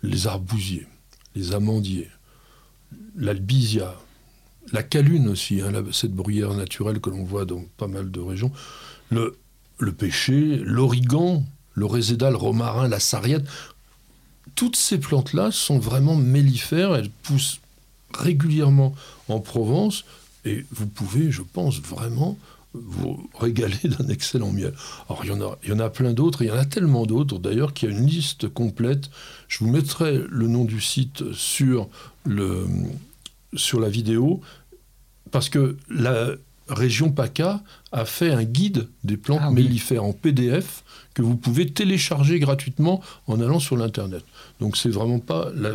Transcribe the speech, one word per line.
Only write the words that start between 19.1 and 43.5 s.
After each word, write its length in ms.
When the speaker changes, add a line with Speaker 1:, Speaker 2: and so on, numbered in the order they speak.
Speaker 1:
en 120
Provence, 640
et 240
vous 160
pouvez, 440
je 120
pense, 380
vraiment 580
vous 560
régaler 460
d'un 240
excellent 420
miel. 220
Alors, 140
il 60
y 40
en 100
a, 220
il 40
y 60
en 60
a 100
plein 240
d'autres, 260
et 60
il 20
y 20
en 60
a 80
tellement 400
d'autres, 340
d'ailleurs, 360
qu'il 160
y 20
a 60
une 80
liste 420
complète. 640
Je 100
vous 120
mettrai 600
le 180
nom 160
du 160
site 540
sur 560
le, 420
sur 260
la 100
vidéo, 500
parce 200
que 260
la 400
région 400
paca 520
a 140
fait 240
un 140
guide 440
des 140
plantes 240
Speaker 2:
Ah 80
oui. 120
Speaker 1:
mellifères 420
en 100
P 180
D 260
F 260
que 80
vous 160
pouvez 320
télécharger 680
gratuitement 640
en 160
allant 180